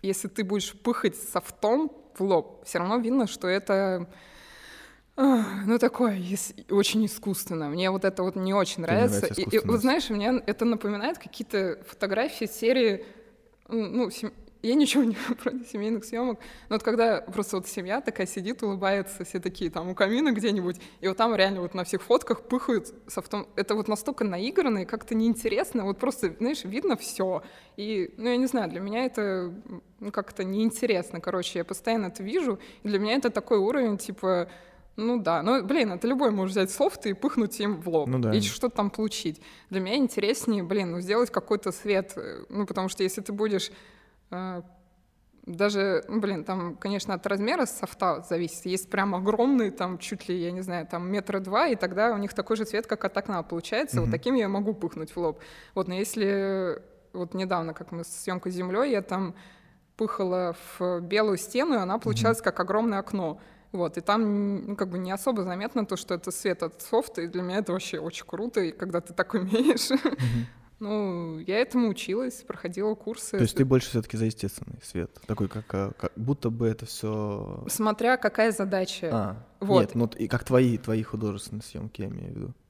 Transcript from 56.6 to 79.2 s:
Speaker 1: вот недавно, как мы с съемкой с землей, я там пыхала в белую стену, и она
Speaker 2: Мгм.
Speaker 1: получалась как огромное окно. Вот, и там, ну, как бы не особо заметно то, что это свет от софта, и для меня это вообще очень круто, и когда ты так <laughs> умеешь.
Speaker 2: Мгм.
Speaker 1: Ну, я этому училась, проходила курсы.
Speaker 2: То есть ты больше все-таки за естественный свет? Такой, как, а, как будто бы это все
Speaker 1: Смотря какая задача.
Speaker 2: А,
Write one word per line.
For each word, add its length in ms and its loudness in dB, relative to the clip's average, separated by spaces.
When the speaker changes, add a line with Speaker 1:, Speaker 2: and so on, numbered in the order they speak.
Speaker 1:
вот 200 -6
недавно, 400 -2
как 180 -14
мы 140 -8
с 20 -16
съемкой 280 -4
с 40 -6
землей, 360 0
я 100 2
там 340 -4
пыхала 580 0
в 220 0
белую 360 2
стену, 380 0
и 20 4
она 180 0
Speaker 2:
Мгм. 80 -2
Speaker 1:
получалась 380 2
как 180 0
огромное 400 2
окно. 400 -4
Вот, 260 -2
и 40 -6
там, 680 0
ну, 80 -6
как 140 -2
бы 80 -4
не 140 -4
особо 320 0
заметно 420 -2
то, 120 -4
что 180 -4
это 160 -6
свет 320 -2
от 180 -8
софта, 400 0
и 60 -4
для 160 -4
меня 160 -2
это 140 -2
вообще 260 -4
очень 260 -8
круто, 360 -2
и 100 0
когда 300 -4
ты 120 -16
так 200 -2
<laughs> 0 -
умеешь. 560 4
Speaker 2:
Мгм. 580 2
Speaker 1:
Ну, 600 -4
я 200 0
этому 280 2
училась, 580 -2
проходила 500 -4
курсы. 420 -6
Speaker 2:
То 60 6
есть 120 2
ты 80 6
больше 260 4
все-таки 280 -2
за 80 2
естественный 580 -6
свет? 260 -6
Такой, 220 -2
как, 260 -8
а, 240 -2
как 200 -4
будто 320 0
бы 180 0
это 180 -2
все 840 -4
Speaker 1:
Смотря 480 2
какая 340 2
задача. 600 -2
Speaker 2:
А, 340 -2